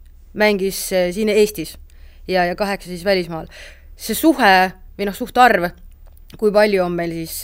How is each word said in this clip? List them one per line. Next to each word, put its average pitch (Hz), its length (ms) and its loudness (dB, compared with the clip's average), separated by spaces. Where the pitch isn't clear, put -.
mängis, 202 580 -2
äh, 180 220 0
siin 214 140 -2
Eestis 208 480 0
ja, 180 180 0
ja 175 120 -4
kaheksa 196 340 -6
siis 175 160 -12
välismaal. 170 400 -2
See - 220 -8
suhe 202 540 4
või 202 80 -4
noh, 196 80 -6
suhtarv, 226 560 2
kui 214 160 0
palju 202 300 4
on 175 160 -2
meil 170 160 -4
siis, 165 300 -10